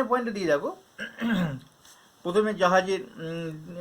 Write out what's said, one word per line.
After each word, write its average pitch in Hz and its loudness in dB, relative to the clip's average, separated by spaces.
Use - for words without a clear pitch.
পয়েন্টটা 240 0
দিয়ে 185 -2
দেখো, 156 0
<clears throat> - -10
প্রথমে 214 2
জাহাজের, 185 4
উম, 165 -8